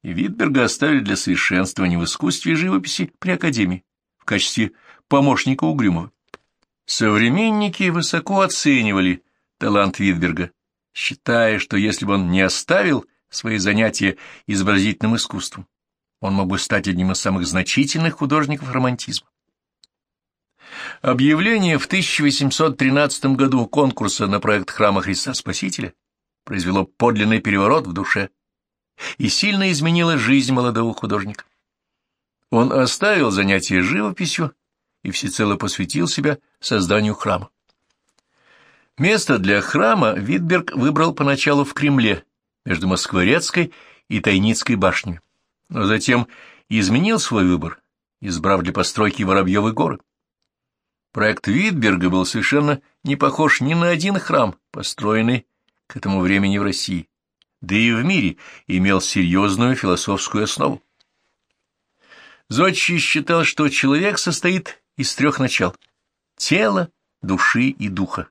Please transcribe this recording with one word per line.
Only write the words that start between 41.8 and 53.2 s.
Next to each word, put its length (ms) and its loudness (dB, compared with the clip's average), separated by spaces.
между 200 -2
Москворецкой 840 0
и 120 -2
Тайницкой 560 2
башнями, 440 -2
но 160 -2
затем 420 0
изменил 500 2
свой 280 0
выбор, 340 0
избрав 420 0
для 120 -4
постройки 480 -2
Воробьёвы 500 2
горы. 260 -2
Проект 360 0
Витберга 600 2
был 160 2
совершенно 540 0
не 140 -2
похож 460 2